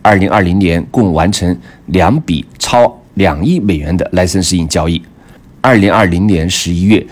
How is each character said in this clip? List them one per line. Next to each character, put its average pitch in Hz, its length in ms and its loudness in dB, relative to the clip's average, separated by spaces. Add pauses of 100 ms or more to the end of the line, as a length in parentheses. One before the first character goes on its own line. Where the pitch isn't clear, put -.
二 104 140 4
零 95 120 0
二 - 140 2
零 90 160 0
年 85 320 0
共 101 220 0
完 82 180 0
成 87 260 -2 (300)
两 92 360 0
笔 80 220 -4 (140)
超 - 340 0 (220)
两 87 300 0
亿 170 160 0
美 98 160 0
元 76 200 -4
的 87 160 -4
licensing 90 540 -2
交 82 220 -2
易。 82 120 -2 (600)
二 131 160 4
零 101 160 2
二 107 140 2
零 87 200 0
年 90 240 0
十 - 220 -4
一 87 100 -2
月， 101 300 2